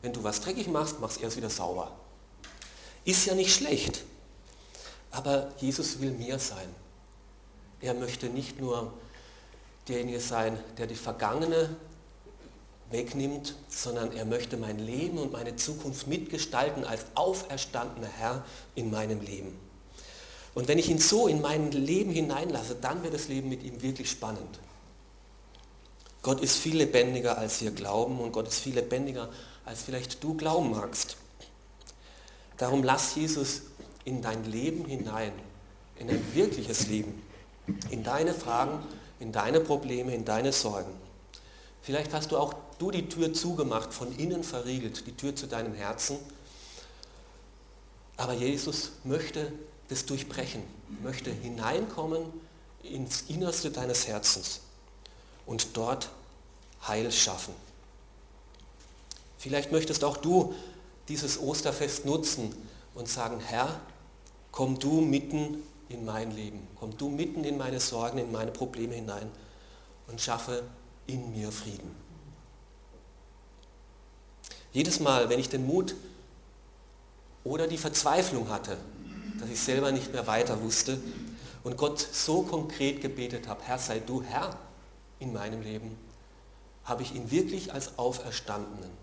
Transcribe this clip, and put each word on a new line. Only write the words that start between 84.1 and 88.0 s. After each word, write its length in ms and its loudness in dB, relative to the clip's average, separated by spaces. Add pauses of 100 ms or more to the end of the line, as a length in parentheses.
Herr 320 -4 (640)
in 140 -6
meinem 280 -4
Leben, 360 -8 (880)
habe 180 -2
ich 100 -6
ihn 180 -4
wirklich 420 2
als 260 -6
Auferstandenen 920 -2 (140)